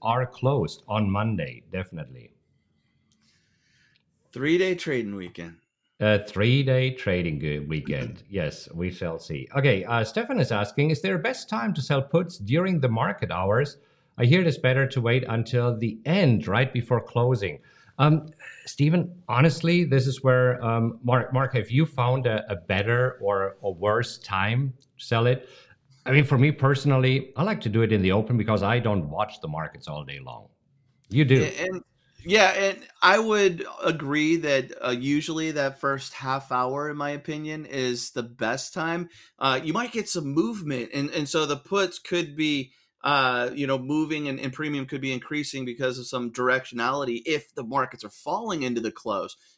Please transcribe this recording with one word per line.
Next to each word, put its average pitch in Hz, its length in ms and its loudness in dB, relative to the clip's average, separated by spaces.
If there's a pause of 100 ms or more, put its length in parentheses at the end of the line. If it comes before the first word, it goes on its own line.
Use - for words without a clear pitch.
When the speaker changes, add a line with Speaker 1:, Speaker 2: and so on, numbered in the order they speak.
Speaker 1:
are 123 240 0
closed 123 640 -2
on 107 220 0
Monday, 95 520 -2 (100)
definitely. 76 600 -10 (2000)
Speaker 2:
Three-day 175 420 2
trading 123 400 -4
weekend. 87 440 -12 (420)
Speaker 1:
A 107 180 4
three-day 131 760 2
trading 87 440 -2
go-, 73 300 -4
weekend. 69 580 -6
<clears throat> - 20 -20
Yes, 85 460 -6
we 87 160 -4
shall 85 300 -8
see. 69 260 -8 (100)
Okay, 123 280 2
uh, 117 180 0
Stefan 254 380 -2
is 123 100 0
asking, 117 400 0
"Is 160 120 0
there 190 120 -2
a 170 60 -2
best 254 280 -6
time 220 260 -4
to 151 60 -6
sell 139 220 0
puts 170 360 -2
during 160 420 0
the 131 80 2
market 113 420 -2
hours? 101 480 0 (400)
I 117 60 2
hear 156 160 8
it 170 80 2
is 143 100 0
better 131 300 2
to 131 120 -4
wait 120 280 2
until 117 500 0
the 110 260 -4
end, 151 440 4
right 127 240 2
before 120 280 0
closing." 117 600 0 (400)
Um, 151 260 4 (400)
Stephen, 170 600 0
honestly, 165 560 4
this 135 240 2
is - 160 -4
where, 127 400 4
um, 113 400 0
Mark, 120 280 2
Mark, 131 220 0
have 117 160 -2
you 143 160 4
found 127 400 0
a, 110 240 0
a 98 60 -4
better 117 640 0
or 98 420 0
a 101 80 -4
worse 104 480 0
time 113 560 -2 (240)
to - 60 -18
sell 117 240 2
it? 127 200 0 (580)
I 127 40 0
mean, 139 140 8
for 127 140 2
me 143 120 6
personally, 131 840 2
I 156 80 0
like 208 160 -2
to - 80 -4
do 110 140 4
it 110 100 4
in 101 100 4
the 92 80 4
open 110 260 2
because 107 280 2
I 117 160 2
don't 101 280 0
watch 90 320 -6
the 82 80 -10
markets 76 380 -8
all 76 160 -10
day 69 160 -14
long. 60 300 -18 (600)
You 147 160 4
do. 131 200 6
Speaker 2:
A-, 156 220 -4
and 185 160 -6 (440)
yeah, 190 260 6
and 196 260 -2 (240)
I 190 160 6
would 202 480 2 (180)
agree 151 520 2
that, 139 360 0 (100)
uh, 127 160 -2
usually 156 520 -2
that 139 280 -2
first 139 360 -4
half 131 360 -6
hour, 131 380 -2
in 147 80 -8
my 143 140 -4
opinion, 151 560 -8
is 127 460 -4
the 127 100 -6
best 117 500 -4
time. 170 380 -4 (280)
Uh, 131 240 0
you 160 120 -4
might 233 180 -4
get 220 160 -6
some 156 200 -4
movement, 151 640 -2
and, 143 160 -4
and 147 180 -4
so 156 160 0
the 143 140 -2
puts 190 400 -2
could 165 360 -4
be, 147 380 -2 (300)
uh, 127 520 2
you 139 120 -2
know, 135 100 2
moving 147 520 -2
and, 135 120 -6
and 131 140 -6
premium 147 320 -6
could 131 160 -8
be 135 100 -4
increasing 139 540 -6
because 127 320 -4
of 123 80 -12
some 120 260 -6
directionality 127 920 -2
if 151 280 -4
the 139 80 -8
markets 123 420 -4
are 104 40 -12
falling 185 540 -6
into 123 180 -2
the 110 100 -2
close. 101 460 -6 (220)